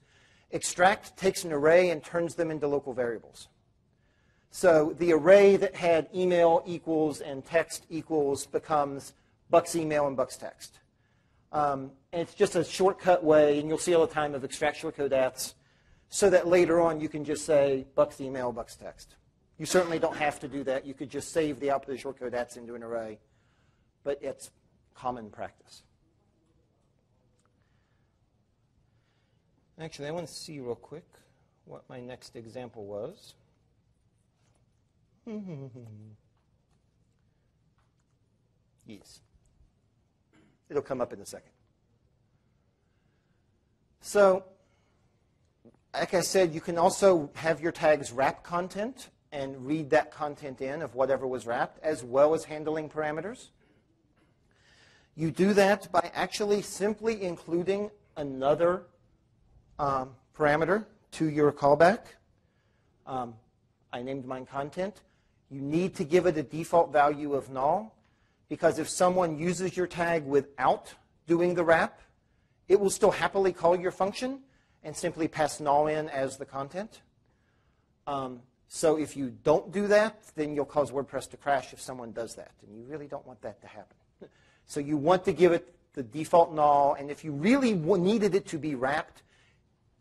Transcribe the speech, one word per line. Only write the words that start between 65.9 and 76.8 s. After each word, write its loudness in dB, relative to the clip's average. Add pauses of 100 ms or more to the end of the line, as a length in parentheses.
to -6
give 2
it 2
a -4
default 0
value 2
of -6
null, -2 (520)
because 0
if -6
someone 0
uses -4
your -2
tag -2
without -2 (320)
doing 0
the 0
wrap, 2 (680)
it 6
will 0
still 4
happily 0
call 4
your -4
function -4 (440)
and -12
simply -4
pass -4
null 2
in -4
as -6
the -14
content. -12 (1040)